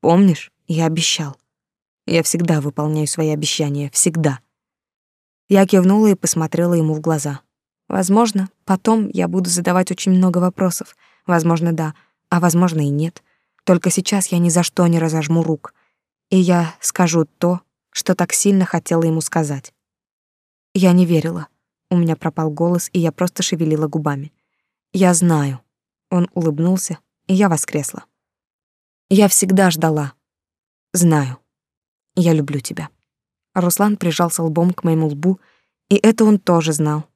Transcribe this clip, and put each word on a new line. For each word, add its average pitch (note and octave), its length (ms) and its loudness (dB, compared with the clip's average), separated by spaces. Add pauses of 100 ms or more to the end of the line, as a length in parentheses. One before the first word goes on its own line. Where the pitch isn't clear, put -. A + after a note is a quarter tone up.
Помнишь, F3 520 2 (140)
я E3 200 -2
обещал. D#3+ 500 -4 (680)
Я E3+ 160 2
всегда E3 380 0
выполняю D3+ 460 -4
свои D#3 240 -2
обещания, C#3+ 600 -4
всегда». D3+ 500 -2 (1080)
Я G3 180 4
кивнула G3 420 4
и G3+ 60 4
посмотрела E3+ 600 -2
ему D#3 200 0
в D#3 60 -8
глаза. D3 400 -4 (480)
Возможно, G3 640 0 (140)
потом G#3 440 0
я F3+ 200 -2
буду F3+ 200 -2
задавать F3+ 420 0
очень F#3+ 220 -2
много F#3 260 2
вопросов. F3+ 560 -2 (320)
Возможно, E3+ 460 0
да, D#3 220 -4 (340)
а E3+ 100 0
возможно F3 420 2
и C#3+ 100 -2
нет. D3+ 320 -4 (420)
Только F3 260 2
сейчас F#3+ 380 -2
я F3+ 100 -2
ни F3 120 2
за E3+ 120 2
что F3 240 0
не E3+ 120 2
разожму D#3+ 440 0
рук. D#3+ 320 -6 (560)
И F#3+ 60 2
я F3 440 2
скажу E3 460 0 (120)
то, F3 220 0 (300)
что - 240 -2
так F3+ 180 -4
сильно G3 340 2
хотела E3 380 -2
ему D#3+ 180 -2
сказать. C#3+ 500 -6 (1000)
Я F#3 180 4
не F3+ 140 6
верила. E3 420 -2 (420)
У F3+ 60 0
меня E3 200 0
пропал D#3+ 340 -4
голос, E3+ 420 -2
и F#3 60 -2
я E3 120 0
просто F3+ 320 -6
шевелила D#3 460 -2
губами. D3 440 -6 (600)
«Я F3+ 220 4
знаю». D3+ 460 0 (500)
Он F3 240 0
улыбнулся, E3 640 -2 (280)
и F#3+ 80 2
я G3 140 4
воскресла. - 560 -6 (1040)
«Я G3+ 200 4
всегда F#3+ 420 2
ждала. D#3 420 -2 (800)
Знаю. D#3 460 0 (760)
Я E3+ 200 2
люблю C#3+ 260 -4
тебя». - 300 -12 (640)
Руслан G3 420 0
прижался E3+ 460 -2
лбом E3 300 0
к - 120 -10
моему D#3+ 240 0
лбу, D3+ 320 -2 (480)
и G3+ 80 2
это A3 280 4
он G#3+ 140 4
тоже E3 340 0
знал. D3+ 320 -2 (120)